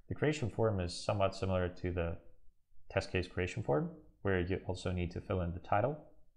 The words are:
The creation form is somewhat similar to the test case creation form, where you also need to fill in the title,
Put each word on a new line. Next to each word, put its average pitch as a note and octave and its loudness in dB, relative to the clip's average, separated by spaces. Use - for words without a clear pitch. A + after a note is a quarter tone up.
The - -4
creation D3 2
form G#2+ 2
is F2 -2
somewhat G2 2
similar F#2 2
to F2 -2
the E2+ 0
test - -2
case F2+ 2
creation F2+ -2
form, D3+ 2
where F#2+ 4
you F2 0
also F#2 -2
need F2+ 0
to - -6
fill F#2 0
in E2+ 0
the F2 -6
title, A2+ 2